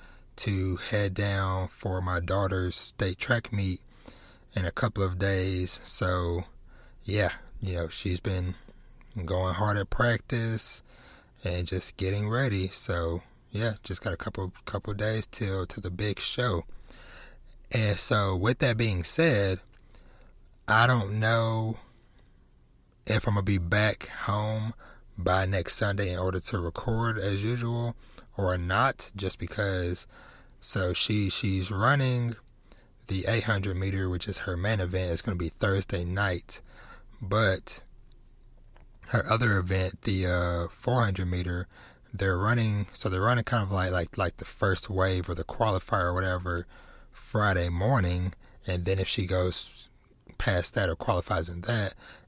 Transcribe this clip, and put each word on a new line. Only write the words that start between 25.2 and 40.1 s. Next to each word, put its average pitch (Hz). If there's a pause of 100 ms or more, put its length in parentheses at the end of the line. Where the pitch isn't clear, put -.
next 95
Sunday 98
in 87
order 92
to -
record 110
as 98
usual 120 (400)
or 92
not, 98
just 92
because, 90 (540)
so 90
she, 104
she's 95
running 123 (760)
the 95
eight 110
hundred 98
meter, 95
which 90
is 98
her 90
main 101
event, 90
is 82
gonna 98
be 85
Thursday 98
night. 92 (580)
But 101 (1300)
her -
other 113
event, 92
the, 92